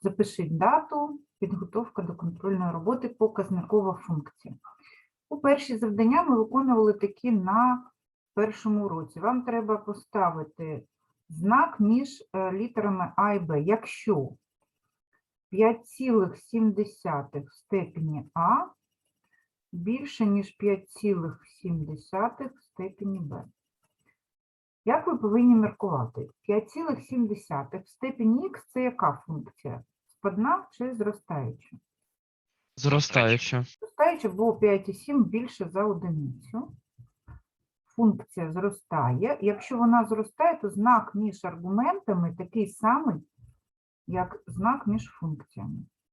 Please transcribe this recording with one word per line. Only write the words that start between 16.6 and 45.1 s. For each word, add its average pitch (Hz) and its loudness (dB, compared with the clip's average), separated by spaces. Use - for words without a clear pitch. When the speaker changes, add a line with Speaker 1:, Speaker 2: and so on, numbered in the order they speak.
Speaker 1:
десятих 156 -6
в - -20
степені 160 -6
А 226 2
більше, 226 -4
ніж 202 0
п'ять 196 -2
цілих 175 -4
сім 165 -6
десятих 208 -6
в - -20
степені 190 -8
Б. 139 -10
Як 285 2
ви 330 0
повинні 233 6
міркувати? 190 0
П'ять 214 0
цілих 311 -6
сім 247 -2
десятих 190 -8
в - -20
степені 262 0
Х — - -12
це 254 -2
яка 190 -2
функція? - -12
Спадна 226 -2
чи 254 -8
зростаюча? 180 -6
Speaker 2:
Зростаюча. 123 2
Speaker 1:
Зростаюча, 311 2
бо 220 0
п'ять 196 2
і 196 -6
сім 277 0
більше 208 -4
за 185 -2
одиницю. 165 -6
Функція 190 0
зростає. 185 -2
Якщо 208 -2
вона 233 6
зростає, 262 0
то 208 -4
знак 214 2
між 208 -4
аргументами 185 -2
такий 196 -2
самий, 240 0
як 180 -6
знак 233 -2
між 214 -2